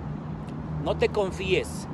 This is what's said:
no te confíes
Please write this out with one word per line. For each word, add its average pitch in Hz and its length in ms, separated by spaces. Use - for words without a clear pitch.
no 180 140
te 226 120
confíes 185 840